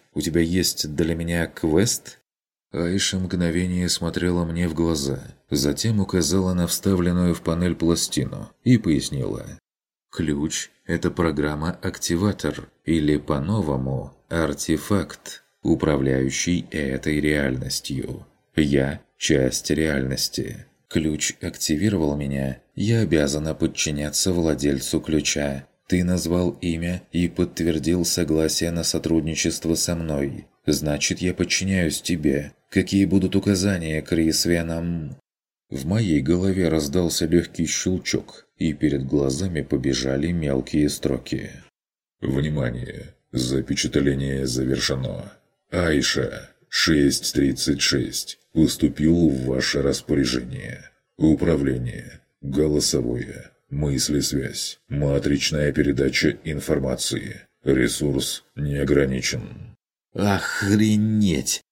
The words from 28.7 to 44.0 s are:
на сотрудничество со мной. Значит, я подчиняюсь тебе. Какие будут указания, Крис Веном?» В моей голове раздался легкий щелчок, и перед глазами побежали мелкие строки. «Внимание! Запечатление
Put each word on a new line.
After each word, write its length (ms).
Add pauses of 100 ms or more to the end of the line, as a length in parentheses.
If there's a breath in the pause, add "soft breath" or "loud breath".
на 120
сотрудничество 920
со 200
мной. 520 (180)
Значит, 540
я 140
подчиняюсь 680
тебе. 520 (160)
Какие 360
будут 300
указания, 680
Крис 440
Веном?» 680 (540)
В 160
моей 360
голове 480
раздался 580
легкий 400
щелчок, 800 (100)
и 160
перед 320
глазами 560
побежали 720
мелкие 580
строки. 640 (680)
«Внимание! 920 (180)
Запечатление 1160